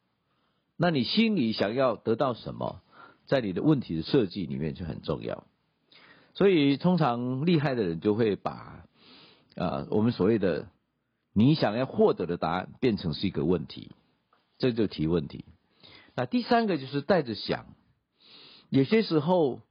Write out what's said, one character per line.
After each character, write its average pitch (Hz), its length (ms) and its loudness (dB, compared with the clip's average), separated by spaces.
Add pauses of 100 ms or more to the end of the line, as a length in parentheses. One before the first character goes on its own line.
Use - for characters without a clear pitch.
(800)
那 175 100 2
你 139 160 2
心 220 320 2
里 113 160 2
想 104 220 -2
要 131 200 2
得 113 220 -2
到 131 160 -2
什 67 220 -10
么， 58 260 -8 (460)
在 135 160 2
你 98 100 -2
的 92 100 -2
问 143 180 4
题 82 160 -6
的 82 60 -4
设 131 220 2
计 90 220 -6
里 67 100 -8
面 73 180 -4
就 87 120 -10
很 67 160 -10
重 69 200 -6
要。 50 240 -10 (840)
所 196 160 4
以 143 300 4
通 180 180 4
常 127 480 0
厉 170 160 4
害 139 140 -2
的 117 80 -2
人 82 180 -2
就 104 140 2
会 110 200 2
把， - 520 -10 (680)
呃， 73 360 -4
我 104 100 0
们 117 100 2
所 92 160 0
谓 113 120 2
的 90 300 -2 (640)
你 127 200 6
想 113 220 0
要 131 80 -2
获 180 300 2
得 98 100 -4
的 85 140 -4
答 80 120 -2
案 90 200 -4 (100)
变 113 160 2
成 78 160 -4
是 101 140 -4
一 92 40 0
个 73 140 -4
问 87 220 0
题， - 260 -18 (640)
这 127 160 0
就 110 140 0
提 78 200 -4
问 82 220 0
题。 - 160 -14 (720)
那 127 80 -2
第 247 180 -2
三 233 240 2
个 170 120 0
就 135 80 -8
是 139 160 -4
带 175 200 2
着 117 120 -6
想， 62 320 -6 (1040)
有 135 140 4
些 214 180 4
时 160 180 0
候， 143 400 0 (100)